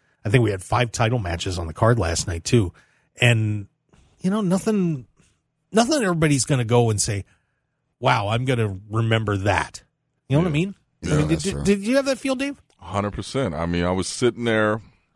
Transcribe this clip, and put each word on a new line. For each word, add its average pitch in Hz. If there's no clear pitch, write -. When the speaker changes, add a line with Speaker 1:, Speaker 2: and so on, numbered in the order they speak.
Speaker 1:
I 107
think 120
we 110
had 92
five 120
title 120
matches 90
on 85
the 80
card 117
last 85
night 85
too. 107
And, 107
you 180
know, 214
nothing, 180
nothing 240
everybody's 156
gonna 127
go 117
and 104
say, 101
"Wow, 120
I'm 117
gonna 113
remember 110
that." 95
You 131
know 147
what 185
I -
Speaker 2:
Yeah. 151
Speaker 1:
mean? 196
Speaker 2:
Yeah. 175
Speaker 1:
I 151
mean, 151
did, 160
Speaker 3:
That's 156
Speaker 1:
did, 190
Speaker 3:
true. 143
Speaker 1:
did 196
you 254
have 269
that 269
feel, 269
Dave? 277
Speaker 2:
Hundred 98
percent. 107
I 82
mean, 87
I 87
was 92
sitting 120
there 110